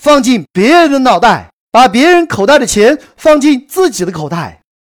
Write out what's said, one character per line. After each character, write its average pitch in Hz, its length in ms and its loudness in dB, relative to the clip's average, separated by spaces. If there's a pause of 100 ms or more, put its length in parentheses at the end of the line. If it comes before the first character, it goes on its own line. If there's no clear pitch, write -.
放 285 220 0
进 220 300 -2
别 196 160 0
人 330 240 2
的 277 60 -2
脑 247 200 0
袋， 185 320 -2 (220)
把 247 160 4
别 240 180 0
人 349 200 2
口 202 200 -4
袋 285 120 2
的 247 80 -2
钱 226 320 0 (180)
放 302 240 0
进 269 260 -2
自 370 240 -2
己 180 140 -8
的 180 80 -8
口 156 160 -10
袋。 151 320 -10 (300)